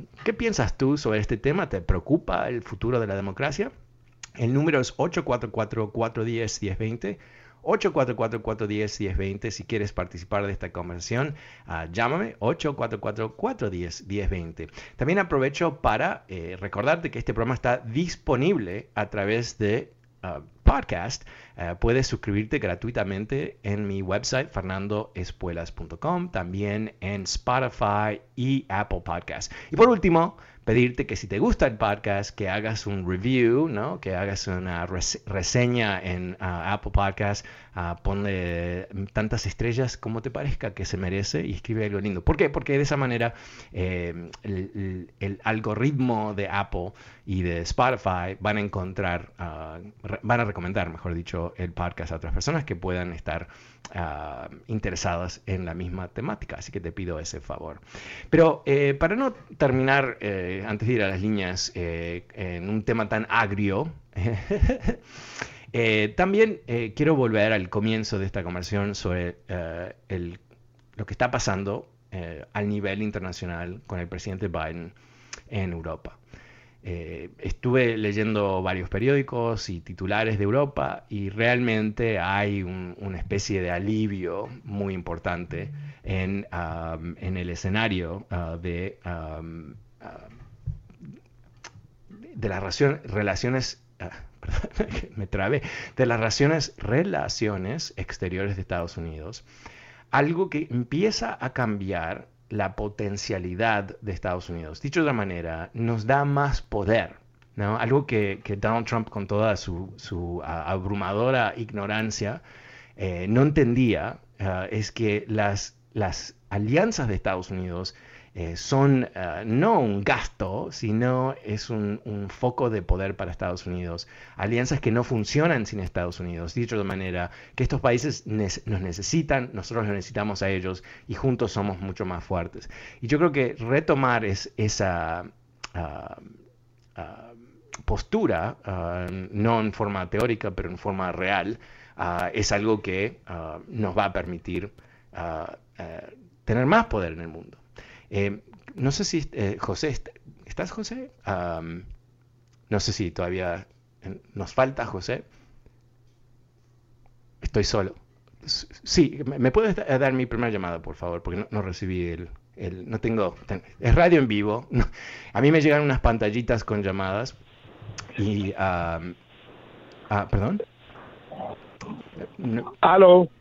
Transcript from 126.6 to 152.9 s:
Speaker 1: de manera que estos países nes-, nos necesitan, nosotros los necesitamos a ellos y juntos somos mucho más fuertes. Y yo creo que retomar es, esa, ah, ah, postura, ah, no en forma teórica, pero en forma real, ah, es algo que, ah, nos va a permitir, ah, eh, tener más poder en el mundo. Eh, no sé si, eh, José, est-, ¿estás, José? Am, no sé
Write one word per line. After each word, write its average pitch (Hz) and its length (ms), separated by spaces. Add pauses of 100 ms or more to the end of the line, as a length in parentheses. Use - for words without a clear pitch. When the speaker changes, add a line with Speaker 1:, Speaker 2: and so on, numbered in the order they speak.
Speaker 1:
de 101 80
manera 92 460 (240)
que - 80
estos 131 180
países 123 460
nes-, 107 400
nos 98 160
necesitan, 123 720
nosotros 110 320
los 104 80
necesitamos 101 480
a 98 80
ellos 92 340 (240)
y - 60
juntos 123 380
somos 98 280
mucho 92 280
más 87 160
fuertes. - 480 (300)
Y 117 60
yo 143 120
creo 170 120
que 131 220
retomar 127 720
es, 95 320
esa, 90 680 (500)
ah, 76 420 (800)
ah, 98 380 (520)
postura, 107 800
ah, 90 460
no 104 500
en 107 120
forma 98 360
teórica, 110 400
pero 92 220
en 90 80
forma 95 320
real, 95 480 (380)
ah, 87 360
es 104 180
algo 104 300
que, 98 460
ah, 82 400
nos 107 280
va 101 100
a 98 80
permitir, 90 580 (420)
ah, 85 420 (220)
eh, 82 380 (300)
tener 120 200
más 220 200
poder 90 280
en 82 80
el 82 60
mundo. 80 320 (560)
Eh, 101 260 (340)
no 139 160
sé 196 140
si, 156 260
eh, 104 280
José, 107 300
est-, - 200 (360)
¿estás, - 240
José? 240 400 (140)
Am, 87 640 (840)
no 104 100
sé 98 140